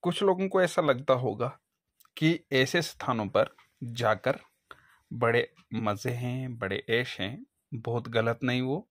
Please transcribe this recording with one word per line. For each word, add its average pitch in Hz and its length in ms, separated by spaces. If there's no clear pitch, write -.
कुछ 180 200
लोगों 190 260
को 190 140
ऐसा 175 200
लगता 135 340
होगा 120 320
कि 160 220
ऐसे 135 300
स्थानों 117 460
पर - 260
जाकर 120 560
बड़े 120 360
मज़े 110 380
हैं, 123 460
बड़े 98 320
ऐश 120 300
हैं, 127 240
बहुत 117 340
गलत 117 340
नहीं 127 200
वो 131 160